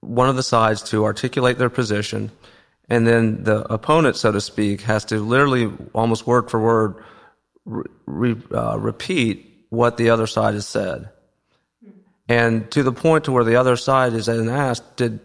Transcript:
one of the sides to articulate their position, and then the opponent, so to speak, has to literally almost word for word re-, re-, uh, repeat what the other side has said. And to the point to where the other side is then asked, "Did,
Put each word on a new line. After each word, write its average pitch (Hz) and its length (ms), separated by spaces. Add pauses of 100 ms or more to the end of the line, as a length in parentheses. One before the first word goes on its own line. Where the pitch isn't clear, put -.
one 123 280
of 135 60
the 127 80
sides 110 400
to 107 200
articulate 123 540
their 127 120
position, 107 640 (580)
and 117 160
then 113 380
the 110 280
opponent, 147 440
so 113 160
to 101 100
speak, 101 400
has 107 240
to 110 140
literally 123 520 (220)
almost 113 320
word 120 240
for 117 100
word 110 440 (640)
re-, - 180 (220)
re-, 113 380 (100)
uh, 110 260
repeat 113 880
what 117 280
the 117 120
other 113 160
side 107 280
has 104 140
said. 98 420 (1160)
And 117 440
to 147 120
the 127 100
point 156 320
to 139 60
where 123 120
the 113 140
other 127 180
side 131 380
is 110 140
then 113 200
asked, 127 480
"Did, 117 300